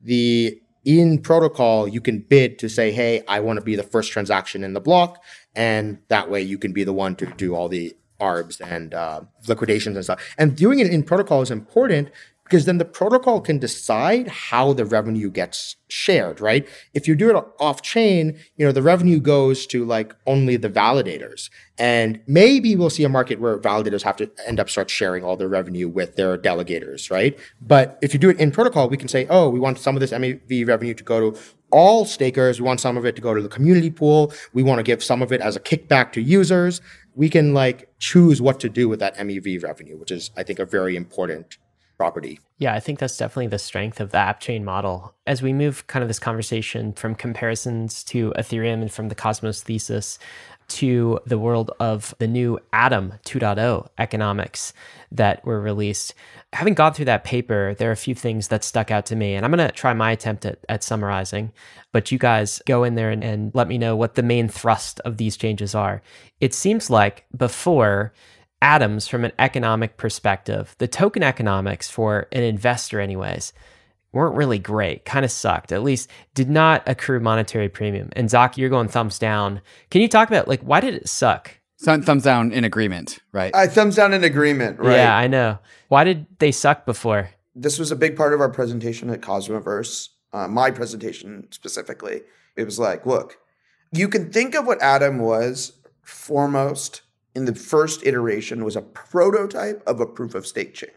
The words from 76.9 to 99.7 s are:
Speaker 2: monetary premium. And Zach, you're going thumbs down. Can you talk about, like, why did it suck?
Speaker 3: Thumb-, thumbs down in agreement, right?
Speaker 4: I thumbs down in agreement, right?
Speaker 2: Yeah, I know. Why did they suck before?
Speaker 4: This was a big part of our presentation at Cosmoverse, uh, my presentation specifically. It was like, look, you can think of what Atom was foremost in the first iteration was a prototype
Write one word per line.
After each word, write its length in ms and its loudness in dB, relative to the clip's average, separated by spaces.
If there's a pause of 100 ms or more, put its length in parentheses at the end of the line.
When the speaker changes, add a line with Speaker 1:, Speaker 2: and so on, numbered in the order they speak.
Speaker 2:
monetary 480 0
premium. 440 -6
And 180 -2
Zach, 260 4
you're 140 0
going 180 2
thumbs 300 -4
down. 420 -2 (300)
Can 100 4
you 80 4
talk 200 6
about, 200 2
like, 140 -2
why 180 4
did 140 -4
it 140 -10
suck? 420 -2 (320)
Speaker 3:
Thumb-, 200 4
thumbs 200 4
down 300 2
in 120 0
agreement, 540 -4 (140)
right? 220 -4
Speaker 4:
I 120 6
thumbs 300 4
down 180 6
in 100 2
agreement, 540 2
right? 180 4
Speaker 2:
Yeah, 180 6
I 120 2
know. 320 0 (300)
Why 160 6
did 220 0 (120)
they 140 4
suck 340 0
before? 440 -2 (240)
Speaker 4:
This 240 -4
was 120 -4
a 60 -4
big 200 0
part 160 2
of 80 2
our 80 2
presentation 640 -6
at 100 -6
Cosmoverse, 920 -6 (220)
uh, 160 -8
my 220 0
presentation 800 -12
specifically. 720 -12 (340)
It 80 -4
was 140 -10
like, 260 -4
look, 340 -4 (540)
you 160 0
can 220 -4
think 240 -2
of 120 -2
what 140 0
Atom 380 2
was 540 -2 (300)
foremost 1000 -4 (320)
in 120 -4
the 80 -2
first 520 0
iteration 580 -2
was 120 -6
a 40 -4
prototype 1080 -2